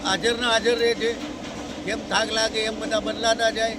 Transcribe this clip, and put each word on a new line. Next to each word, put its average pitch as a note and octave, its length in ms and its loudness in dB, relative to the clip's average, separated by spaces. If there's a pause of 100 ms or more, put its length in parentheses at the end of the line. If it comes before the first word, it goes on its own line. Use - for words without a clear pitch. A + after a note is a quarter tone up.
હાજરના A3+ 440 2
હાજર A3+ 300 4
રહે A#3 160 4
છે. A3 180 0 (720)
જેમ G#3 140 -2 (100)
થાક G#3+ 220 0
લાગે A3 280 0
એમ A3 200 -2
બધા A3 200 0
બદલાતા A3+ 500 2
જાય. A3 300 0